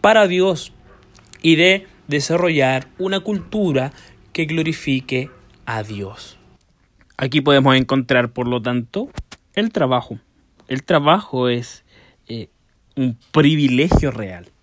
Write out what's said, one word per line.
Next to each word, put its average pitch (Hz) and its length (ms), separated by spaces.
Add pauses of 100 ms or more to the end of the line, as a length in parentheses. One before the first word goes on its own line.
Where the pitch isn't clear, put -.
para 208 280
Dios 180 440 (680)
y 160 140
de 190 300 (200)
desarrollar 147 800 (100)
una 190 220
cultura 185 720 (400)
que 165 120
glorifique 143 840 (360)
a 113 160
Dios. 101 540 (800)
Aquí 139 240
podemos 135 360
encontrar, 127 540
por 123 160
lo 123 140
tanto, 123 480 (460)
el 220 180
trabajo. 127 460 (500)
El 131 160
trabajo 147 640
es, 120 360 (440)
eh, 113 220 (440)
un 127 220 (160)
privilegio 147 800
real. 95 360 (160)